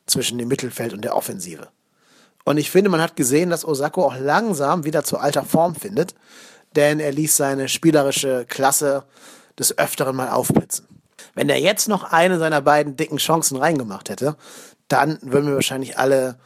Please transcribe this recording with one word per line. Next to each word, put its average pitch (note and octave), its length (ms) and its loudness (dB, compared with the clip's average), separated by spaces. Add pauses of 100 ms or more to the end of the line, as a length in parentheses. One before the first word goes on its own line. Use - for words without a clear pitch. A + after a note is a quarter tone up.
zwischen A#2+ 320 -2
dem A#2+ 100 -4
Mittelfeld A#2+ 440 -4
und G#2 100 -12
der - 120 -4
Offensive. F2+ 540 -6 (760)
Und C#3+ 120 2
ich D3 140 -2
finde, G3 200 4
man D#3+ 100 2
hat E3 140 -2
gesehen, D3+ 360 0
dass E3 140 -2
Osako D3+ 400 -2
auch C3 140 -2
langsam D#3 640 0
wieder D3+ 220 -2
zu - 140 -4
alter C#3 260 -2
Form E3 320 0
findet, C#3+ 400 -4 (580)
denn D3 240 4
er D3 140 -2
ließ D3+ 240 0
seine C#3 320 0
spielerische C#3 800 2
Klasse C#3 560 0 (520)
des - 220 -2
Öfteren C3+ 380 -2
mal B2+ 140 -4
aufblitzen. - 580 -2 (460)
Wenn - 140 0
er C3+ 120 2
jetzt G3 260 0
noch G3+ 160 0
eine F3 380 4
seiner D#3 200 2
beiden D3 360 4
dicken D3+ 220 -4
Chancen D#3 380 0
reingemacht C3 520 -2
hätte, C3+ 280 -4 (520)
dann D3 340 2
würden C#3+ 240 0
wir C#3+ 80 0
wahrscheinlich C3+ 420 -4
alle C3 500 2